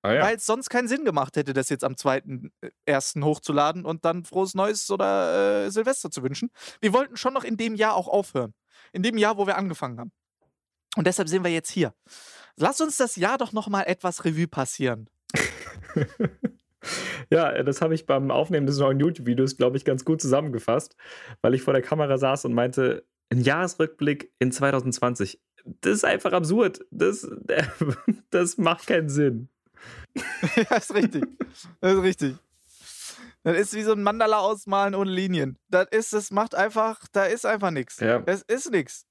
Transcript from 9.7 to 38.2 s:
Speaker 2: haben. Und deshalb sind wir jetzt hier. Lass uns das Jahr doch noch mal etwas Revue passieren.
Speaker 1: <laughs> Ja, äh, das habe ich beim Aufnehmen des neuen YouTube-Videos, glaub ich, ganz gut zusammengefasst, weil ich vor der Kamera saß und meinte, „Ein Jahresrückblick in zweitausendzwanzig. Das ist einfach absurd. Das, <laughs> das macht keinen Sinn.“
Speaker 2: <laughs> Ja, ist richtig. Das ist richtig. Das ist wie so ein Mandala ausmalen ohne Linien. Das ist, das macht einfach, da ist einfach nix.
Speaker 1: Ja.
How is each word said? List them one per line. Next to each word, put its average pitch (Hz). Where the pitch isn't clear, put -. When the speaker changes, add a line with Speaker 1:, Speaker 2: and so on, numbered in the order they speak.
Speaker 2:
haben. 233
Und 170
deshalb 180
sind 185
wir 175
jetzt 165
hier. 156
Lass 220
uns 311
das 247
Jahr 208
doch 240
noch 214
mal 196
etwas -
Revue 160
passieren. 127
Speaker 1:
<laughs> 160
Ja, 160
äh, -
das 135
habe 160
ich 160
beim 139
Aufnehmen 147
des 143
neuen 139
YouTube-Videos, 135
glaub 127
ich, 131
ganz 131
gut 160
zusammengefasst, 131
weil 120
ich 131
vor 143
der 131
Kamera 147
saß 139
und 123
meinte, 123
„Ein 123
Jahresrückblick 156
in 127
zweitausendzwanzig. 127
Das 196
ist 208
einfach 175
absurd. 180
Das, -
<laughs> -
das 180
macht 170
keinen 160
Sinn.“ 139
Speaker 2:
<laughs> -
Ja, 233
ist -
richtig. 165
Das 185
ist 190
richtig. 160
Das 165
ist 202
wie 214
so 214
ein 202
Mandala 214
ausmalen 202
ohne 196
Linien. 180
Das 185
ist, 220
das 208
macht 208
einfach, 214
da 196
ist 220
einfach 202
nix. 135
Speaker 1:
Ja. 113